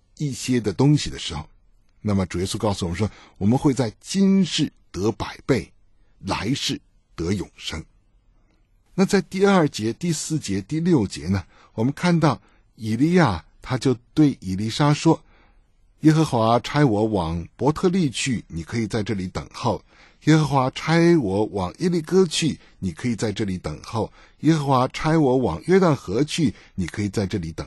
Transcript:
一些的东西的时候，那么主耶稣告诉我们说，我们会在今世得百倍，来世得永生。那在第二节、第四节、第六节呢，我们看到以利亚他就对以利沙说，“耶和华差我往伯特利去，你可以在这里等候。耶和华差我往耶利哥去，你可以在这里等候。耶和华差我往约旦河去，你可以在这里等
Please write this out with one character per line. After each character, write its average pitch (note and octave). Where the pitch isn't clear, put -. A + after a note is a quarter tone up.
一 D3
些 B2+
的 G2+
东 C#3+
西 -
的 C#2
时 -
候， D#2
那 G#2
么 F#2+
主 F2+
耶 F2
稣 G2
告 G2+
诉 F#2+
我 E2+
们 F2
说， G#2
我 G2
们 A#2
会 C#3
在 A#2
今 G3
世 D#3
得 G#3+
百 -
倍， G#2+
来 F#2+
世 -
得 E2+
永 F#2
生。 -
那 F#3+
在 F#3+
第 F#3+
二 F#3+
节、 A2
第 E3+
四 D#3
节、 G2+
第 D3+
六 E3
节 D2+
呢， F#2+
我 A2
们 C3
看 F3
到 C#3+
以 A2
利 D3+
亚 B2+
他 -
就 B2+
对 D3
以 F#2
利 G#2+
沙 D3
说 D#3+
，“耶 D#3
和 D#3
华 A#2
差 D3
我 A2
往 E2+
伯 C3+
特 F#3
利 F3+
去， A#2
你 E2
可 A2
以 A2+
在 G#2+
这 G2+
里 F#2+
等 F#2
候。 G2+
耶 D#3
和 D#3
华 C3
差 E3+
我 G#2+
往 F#2
耶 F3
利 F3
哥 F#3
去， D#3
你 F#2
可 -
以 A#2
在 A2
这 A2
里 F#2
等 -
候。 -
耶 D3+
和 D3
华 C3
差 D#3
我 C3
往 F#2
约 F#3
旦 F3
河 A2+
去， D3
你 F2+
可 -
以 G#2
在 G2
这 G2+
里 E2
等 D#2